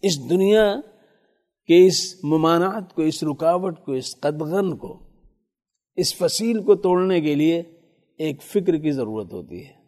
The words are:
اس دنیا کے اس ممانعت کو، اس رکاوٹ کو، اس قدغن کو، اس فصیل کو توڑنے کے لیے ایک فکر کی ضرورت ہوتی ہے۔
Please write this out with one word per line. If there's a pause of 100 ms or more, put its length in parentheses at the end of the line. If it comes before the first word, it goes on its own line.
اس
دنیا (880)
کے
اس
ممانعت
کو،
اس
رکاوٹ
کو،
اس
قدغن
کو، (880)
اس
فصیل
کو
توڑنے
کے
لیے (560)
ایک
فکر
کی
ضرورت
ہوتی
ہے۔ (160)